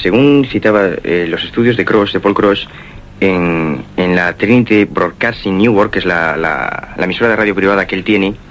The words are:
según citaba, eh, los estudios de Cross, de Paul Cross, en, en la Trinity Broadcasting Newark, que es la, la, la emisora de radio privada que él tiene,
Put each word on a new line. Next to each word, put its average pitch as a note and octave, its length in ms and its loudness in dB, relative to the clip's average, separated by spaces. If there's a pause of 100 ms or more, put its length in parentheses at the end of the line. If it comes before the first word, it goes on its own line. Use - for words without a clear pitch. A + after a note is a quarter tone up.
según C3+ 480 4
citaba, G#2 380 2 (160)
eh, F2 240 0
los - 160 -4
estudios A#2+ 320 0
de A#2 80 0
Cross, G2+ 300 0
de - 60 0
Paul G2+ 140 0
Cross, G2+ 320 0 (540)
en, E2+ 640 -2 (160)
en F2+ 180 2
la F2 180 0
Trinity G#2+ 520 2
Broadcasting F#2+ 720 -2
Newark, G#2+ 320 2
que G2+ 80 -4
es F#2 80 -4
la, E2 300 0
la, D#2 600 -6
la E2+ 80 -4
emisora F#2 260 0
de G#2+ 60 0
radio G#2 180 0
privada F#2+ 320 2
que - 100 -6
él F2+ 80 -6
tiene, G2+ 300 0 (160)